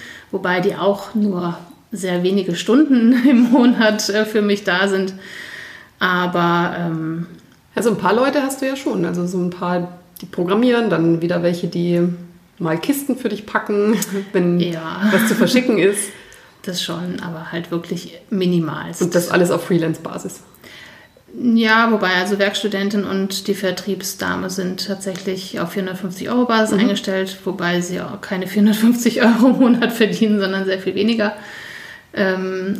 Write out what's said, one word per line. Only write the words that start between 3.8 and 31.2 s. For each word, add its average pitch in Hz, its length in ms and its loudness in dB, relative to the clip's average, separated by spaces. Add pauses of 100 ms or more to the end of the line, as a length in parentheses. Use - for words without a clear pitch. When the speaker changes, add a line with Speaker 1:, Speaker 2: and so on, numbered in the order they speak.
Speaker 1:
äh, 214 160 2
für 214 180 0
mich 202 200 0
da 190 240 2
sind. 190 260 0 (840)
Aber, 175 800 0
ähm, 165 480 -4 (480)
Speaker 2:
Also 226 160 0
ein 196 80 0
paar 180 160 0
Leute 269 300 2
hast 269 180 -4
du 269 60 -2
ja 269 80 -2
schon, 214 300 -2
also 175 200 -4
so 180 120 -4
ein 175 120 -2
paar, 175 480 -4 (240)
die 190 40 -14
programmieren, 226 640 2
dann 165 320 2
wieder 175 200 0
welche, 175 260 -2
die 175 340 0 (580)
mal 160 180 -2
Kisten 277 380 -2
für 220 140 -4
dich 202 160 -8
packen, 208 520 0 (180)
<laughs> 196 180 -8
wenn 175 260 2
Speaker 1:
Ja. 170 520 -2
Speaker 2:
was 220 180 4
zu 214 60 2
verschicken 247 440 2
ist. 196 300 2 (540)
Speaker 1:
Das 175 200 -6
schon, 180 380 -6
aber 165 320 -10
halt 175 180 -8
wirklich 175 480 -8 (100)
minimal. 170 720 0
Speaker 2:
Und 180 160 2
das 175 160 0
alles 175 200 4
auf 170 140 0
Freelance-Basis? 165 760 -2 (920)
Speaker 1:
Ja, 226 580 4
wobei, 202 240 2
also 196 240 0
Werkstudentin 202 640 -2
und 190 420 -4
die 202 60 2
Vertriebsdame 185 960 -4
sind 185 380 -6
tatsächlich 190 720 -6
auf 175 100 -6
vierhundertfünfzig 190 580 -6
Euro 247 160 2
Basis 220 300 2
Speaker 2:
Mhm. 190 60 4
Speaker 1:
eingestellt, 190 640 0
wobei 175 340 -2
sie 175 220 -4
auch - 180 -10
keine 185 280 -6
vierhundertfünfzig 220 760 4
Euro 233 300 6
im 269 80 4
Monat 233 340 4
verdienen, 208 480 2
sondern 190 240 -2
sehr 190 140 -2
viel 185 160 -4
weniger. 208 380 0 (800)